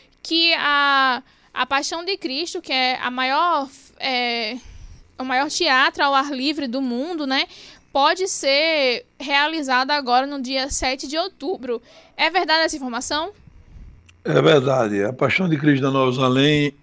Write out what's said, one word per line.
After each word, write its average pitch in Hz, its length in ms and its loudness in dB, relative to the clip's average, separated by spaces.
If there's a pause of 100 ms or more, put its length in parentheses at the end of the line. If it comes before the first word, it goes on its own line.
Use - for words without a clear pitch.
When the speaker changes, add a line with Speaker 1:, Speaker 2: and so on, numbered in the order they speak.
(220)
Speaker 1:
que 330 340 2
a, 285 680 2 (300)
a 254 120 -2
Paixão 294 380 -4
de 381 140 -4
Cristo, 330 440 -6
que 294 120 -6
é 254 280 0
a - 80 -4
maior, 277 600 0 (320)
é, 240 560 -2 (600)
o 262 60 -8
maior 269 260 0
teatro 302 540 2
ao 277 100 4
ar 277 160 2
livre 277 380 -4
do 247 140 -4
mundo, 277 440 -4
né, 269 200 0 (480)
pode 339 340 2
ser 285 800 0 (140)
realizada 285 760 0
agora 262 320 2
no 285 160 -6
dia 262 260 -4
sete 269 400 -4
de 277 80 -8
outubro. 277 640 -6 (380)
É 311 100 2
verdade 320 360 2
essa 320 120 0
informação? 269 540 -4 (960)
Speaker 2:
É 151 160 2
verdade. 131 640 2
A 120 100 -2
Paixão 160 340 0
de 160 120 2
Cristo 139 240 2
da 139 80 0
Nova 131 200 2
Jerusalém 139 720 2